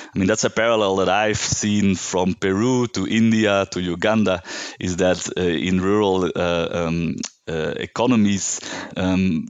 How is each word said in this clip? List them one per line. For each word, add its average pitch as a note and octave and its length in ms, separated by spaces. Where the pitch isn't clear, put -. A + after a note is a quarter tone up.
I G2 60
mean, F#2+ 80
that's A2 160
a A2+ 80
parallel A2 460
that F#2 120
I've G#2 280
seen G#2 580
from F#2 400
Peru A#2+ 520
to F#2+ 200
India A2 640
to F2+ 100
Uganda, F#2 640
is F#2 180
that, F2+ 380
uh, F2 60
in F2+ 400
rural, F#2+ 540
uh, E2+ 360
um, E2+ 440
uh, D#2+ 300
economies, G#2 840
um, F#2 520